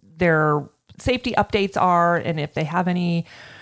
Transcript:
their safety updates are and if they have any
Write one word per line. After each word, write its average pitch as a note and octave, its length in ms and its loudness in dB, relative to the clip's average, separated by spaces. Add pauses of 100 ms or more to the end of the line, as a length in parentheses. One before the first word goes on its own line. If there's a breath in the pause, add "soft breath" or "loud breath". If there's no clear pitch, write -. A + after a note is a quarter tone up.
(160)
their D#3 500 2 (320)
safety B3+ 340 -2
updates G3+ 460 -2
are F3 380 2
and D#3 240 -4
if D3 140 -6
they D#3 100 -2
have E3+ 240 -2
any F3 380 -2 (360 loud breath)